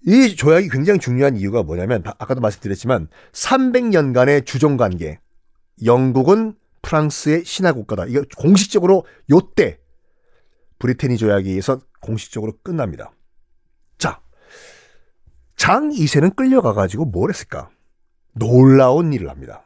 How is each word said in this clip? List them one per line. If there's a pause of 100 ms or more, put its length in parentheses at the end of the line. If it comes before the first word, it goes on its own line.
이
조약이
굉장히
중요한
이유가
뭐냐면,
바-,
아까도
말씀드렸지만 (240)
삼백
년간의
주종관계, (680)
영국은 (260)
프랑스의
신하국가다.
이거 (140)
공식적으로 (260)
요때 (1000)
브리테니
조약에서 (220)
공식적으로
끝납니다. (840)
자, (1300)
장
이
세는
끌려가가지고
뭘
했을까? (640)
놀라운
일을
합니다.